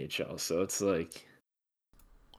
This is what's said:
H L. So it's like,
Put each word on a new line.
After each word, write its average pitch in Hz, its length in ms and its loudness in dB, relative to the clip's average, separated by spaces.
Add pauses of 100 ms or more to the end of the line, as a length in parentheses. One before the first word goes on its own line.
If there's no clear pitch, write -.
H - 180 -4
L. - 160 -4
So 82 240 2
it's 98 180 0
like, 95 480 0 (1120)